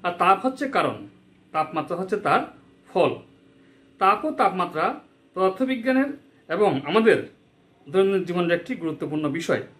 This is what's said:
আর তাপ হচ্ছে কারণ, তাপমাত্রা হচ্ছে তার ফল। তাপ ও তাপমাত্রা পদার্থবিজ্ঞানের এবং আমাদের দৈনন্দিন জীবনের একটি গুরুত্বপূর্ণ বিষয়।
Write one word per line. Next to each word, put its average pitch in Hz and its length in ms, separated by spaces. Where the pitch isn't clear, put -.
আর 180 160
তাপ 190 280
হচ্ছে 262 220
কারণ, 147 280
তাপমাত্রা 156 440
হচ্ছে 190 200
তার 160 240
ফল। 147 260
তাপ 202 260
ও 311 60
তাপমাত্রা 185 720
পদার্থবিজ্ঞানের 254 760
এবং 170 360
আমাদের 185 340
দৈনন্দিন 190 360
জীবনের 170 280
একটি 170 220
গুরুত্বপূর্ণ 156 540
বিষয়। 139 340